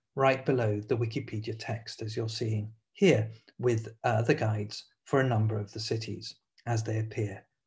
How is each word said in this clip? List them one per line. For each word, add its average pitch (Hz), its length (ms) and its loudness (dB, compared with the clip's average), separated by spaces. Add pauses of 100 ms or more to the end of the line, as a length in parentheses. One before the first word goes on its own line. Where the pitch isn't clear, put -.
(160)
right 135 280 4
below 113 360 2
the 120 160 0
Wikipedia 113 600 -4
text, - 460 -8
as 110 140 -6
you're 113 120 -2
seeing 110 440 -4 (220)
here, 123 360 4 (280)
with, 117 440 0
uh, 113 200 2
the - 120 4
guides 107 500 -4 (200)
for 139 160 2
a 131 80 4
number 110 300 2
of 104 140 -6
the 110 80 -8
cities 110 560 -6 (300)
as 117 160 0
they 110 160 -2
appear 107 460 -6 (220)